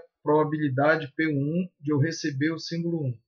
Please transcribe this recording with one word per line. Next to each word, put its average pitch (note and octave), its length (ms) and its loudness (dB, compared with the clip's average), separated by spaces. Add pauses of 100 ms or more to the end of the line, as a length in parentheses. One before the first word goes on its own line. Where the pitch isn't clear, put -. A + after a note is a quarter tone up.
(220)
probabilidade D3+ 920 2
P D#3+ 140 0
um D#3 400 0 (120)
de D3+ 120 -2
eu D3 60 2
receber D3+ 520 0
o E3 80 -6
símbolo E3+ 480 -4
um. A#2 220 -6